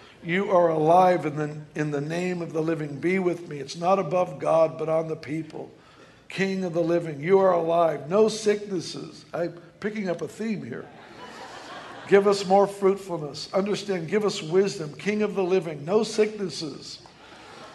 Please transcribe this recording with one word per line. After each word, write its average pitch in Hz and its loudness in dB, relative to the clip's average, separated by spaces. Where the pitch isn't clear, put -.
you 190 0
are 175 6
alive 165 6
in 147 -4
the, 151 -4
in 151 -2
the 143 -2
name 175 -4
of 151 -8
the 160 0
living. 156 -2
Be 175 2
with 175 -2
me. 147 -10
It's 135 -10
not 180 2
above 175 -2
God, 160 2
but 156 -4
on 160 0
the 156 -6
people. 156 -10
King 190 -2
of 180 -4
the 170 0
living, 160 0
you 185 6
are 185 6
alive. 165 2
No 214 6
sicknesses." 190 -4
I'm 160 -6
picking 214 -4
up 165 -2
a 151 -6
theme 208 -6
here. 101 -10
"Give 202 6
us 202 2
more 190 6
fruitfulness. 185 -2
Understand, 190 -2
give 208 0
us - -2
wisdom. 160 0
King 214 -2
of 196 -2
the 196 0
living, 165 -2
no 214 -2
sicknesses. 208 -4